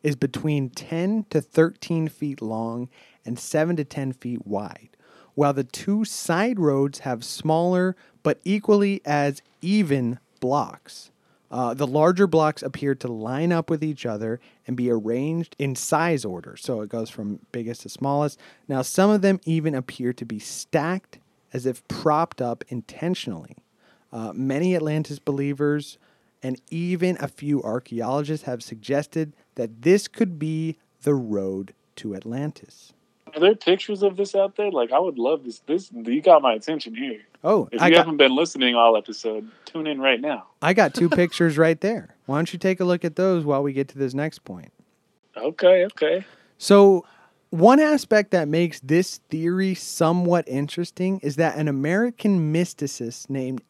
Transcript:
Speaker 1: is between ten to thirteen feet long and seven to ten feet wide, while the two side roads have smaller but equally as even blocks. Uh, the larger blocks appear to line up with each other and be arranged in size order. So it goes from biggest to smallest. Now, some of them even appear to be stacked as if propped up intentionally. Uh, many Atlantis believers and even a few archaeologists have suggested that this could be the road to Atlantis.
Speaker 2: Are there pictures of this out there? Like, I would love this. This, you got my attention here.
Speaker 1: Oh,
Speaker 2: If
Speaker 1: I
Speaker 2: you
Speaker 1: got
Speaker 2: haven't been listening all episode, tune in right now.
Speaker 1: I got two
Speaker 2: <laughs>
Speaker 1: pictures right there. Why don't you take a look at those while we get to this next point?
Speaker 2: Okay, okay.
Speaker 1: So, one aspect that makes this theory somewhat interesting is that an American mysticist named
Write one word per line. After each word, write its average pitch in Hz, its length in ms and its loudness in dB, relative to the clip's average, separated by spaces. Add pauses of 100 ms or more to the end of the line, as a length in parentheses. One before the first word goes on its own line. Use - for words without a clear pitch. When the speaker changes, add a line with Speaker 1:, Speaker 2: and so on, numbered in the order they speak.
Speaker 1:
is 147 140 0
between 139 520 -2
ten 190 600 -4
to 160 100 0
thirteen 160 680 0
feet 143 320 -8
long 117 480 -6 (360)
and 120 140 -8
seven 165 380 -2
to 147 80 -4
ten 135 260 -6
feet 123 340 -10
wide, 101 440 -8 (440)
while 143 200 2
the 135 100 -2
two 202 400 -2
side 208 560 -2
roads 139 400 0
have 123 240 -6
smaller 180 720 0 (260)
but 151 220 0
equally 202 640 2
as 143 360 0 (200)
even 139 580 0 (220)
blocks. - 680 -4 (400)
Uh, 120 240 -4
the 135 140 -2
larger 170 400 4
blocks 156 360 0
appear 139 320 -4
to 135 120 -10
line 123 440 -4
up 165 180 0
with 156 140 -2
each 151 220 -6
other 113 340 -4 (280)
and 131 80 -4
be 123 140 -2
arranged 127 680 -2
in 139 160 -2
size 156 500 0
order. 90 320 -10
So 117 240 -6
it 104 80 -10
goes 113 200 -6
from 104 300 -8 (120)
biggest 117 320 -10
to 95 60 -16
smallest. 143 500 -2 (280)
Now, 135 140 -2
some 190 280 2
of 208 120 4
them 190 240 4
even 160 300 0
appear 123 380 -4
to 123 120 -10
be 113 140 -10
stacked - 800 -6 (340)
as 123 120 -8
if 127 220 -6
propped 156 540 -4
up 117 280 -6
intentionally. 123 840 -8 (560)
Uh, 113 220 -10
many 139 420 -2
Atlantis 151 440 -4
believers 143 760 -2 (440)
and 131 180 -6 (120)
even 175 500 -2
a 143 80 -6
few 143 340 -4
archaeologists 127 840 -4
have 123 160 -6
suggested 143 680 -4 (240)
that 117 280 -8
this 190 260 4
could 185 280 -2
be 160 400 -4 (260)
the 147 100 2
road 98 600 -4 (240)
to 107 180 -8
Atlantis. 120 760 -10 (440)
Speaker 2:
Are 156 40 -8
there 196 160 6
pictures 190 480 -2
of 196 120 0
this 196 200 -4
out 196 220 0
there? 208 120 -2
Like, 123 220 0
I 135 80 4
would 170 180 -2
love 135 260 0
this. 117 160 -12
This, 180 320 -4
you 120 300 -2
got 156 220 8
my 127 100 4
attention 123 400 -6
here. 117 280 -10 (220)
Speaker 1:
Oh, 180 280 2
Speaker 2:
If 120 100 -2
Speaker 1:
I 160 60 6
Speaker 2:
you 165 80 8
Speaker 1:
got 170 100 12
Speaker 2:
haven't 156 120 -4
been 135 180 6
listening 131 400 0
all 117 200 8
episode, 110 540 -6 (160)
tune 156 220 -8
in 147 120 -4
right 131 220 2
now. 135 240 -6 (160)
Speaker 1:
I 160 120 2
got 185 200 4
two 175 160 2
Speaker 2:
<laughs> 180 120 2
Speaker 1:
pictures 170 360 2
right 160 240 4
there. 214 340 -6 (120)
Why 135 100 -2
don't 165 160 -2
you 175 60 -12
take 185 200 -2
a 185 60 0
look 175 180 0
at 165 120 -4
those 185 280 2
while 143 200 0
we 143 100 -2
get 135 160 -2
to - 80 -18
this 135 160 -4
next 147 260 -6
point? 90 320 -16 (640)
Speaker 2:
Okay, 175 500 4
okay. 180 400 -2 (340)
Speaker 1:
So, 196 460 8 (440)
one 208 300 8
aspect 277 520 2
that 170 160 2
makes 160 340 0
this 160 360 0 (120)
theory 185 440 0
somewhat 175 760 0
interesting 175 760 -4
is 143 140 -4
that 160 200 0
an 151 100 0
American 170 840 0
mysticist 143 800 -6
named 131 380 -6